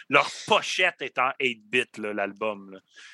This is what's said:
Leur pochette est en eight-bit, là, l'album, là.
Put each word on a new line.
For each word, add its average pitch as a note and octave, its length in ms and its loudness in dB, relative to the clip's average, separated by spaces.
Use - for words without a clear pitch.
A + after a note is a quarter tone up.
Leur C#3+ 180 6
pochette F#3 560 0
est C3 160 -6
en C3 200 2
eight-bit, A#2 600 -2
là, G#2+ 160 -4
l'album, G2+ 580 -4
là. F#2+ 60 -16